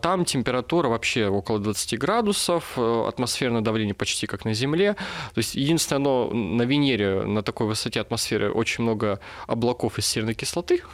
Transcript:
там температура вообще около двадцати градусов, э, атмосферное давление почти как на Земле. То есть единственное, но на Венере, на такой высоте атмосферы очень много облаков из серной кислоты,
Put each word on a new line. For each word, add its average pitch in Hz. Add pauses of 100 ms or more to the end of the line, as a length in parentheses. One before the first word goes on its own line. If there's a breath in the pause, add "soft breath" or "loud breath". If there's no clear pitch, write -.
там 175
температура 127
вообще 113
около 101
двадцати 107
градусов, 202
э, 117
атмосферное 117
давление 107
почти -
как -
на 110
Земле. 160 (400 loud breath)
То -
есть -
единственное, 147
но 135
на 117
Венере, 120
на 104
такой -
высоте 110
атмосферы 110
очень -
много 107 (260 loud breath)
облаков 117
из 104
серной 113
кислоты, 175 (120 loud breath)